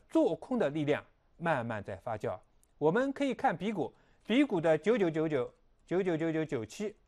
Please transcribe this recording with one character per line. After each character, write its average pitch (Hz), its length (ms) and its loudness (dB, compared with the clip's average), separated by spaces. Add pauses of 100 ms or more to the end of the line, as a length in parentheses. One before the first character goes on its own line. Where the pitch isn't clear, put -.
做 254 260 2
空 - 240 -6
的 160 100 2
力 151 140 -2
量 127 220 0 (320)
慢 156 280 -2
慢 113 160 -6
在 101 140 -10
发 110 220 -8
酵。 98 200 -4 (400)
我 151 140 4
们 262 220 0
可 - 100 -4
以 262 100 0
看 226 220 0
B 196 160 -4
股， 160 220 -4 (320)
B 247 180 4
股 214 160 0
的 160 180 4
九 208 200 2
九 185 120 2
九 156 200 0
九、 131 240 -2 (320)
九 180 180 0
九 175 140 0
九 165 140 0
九 160 120 0
九 131 220 -4
七 - 280 -8 (140)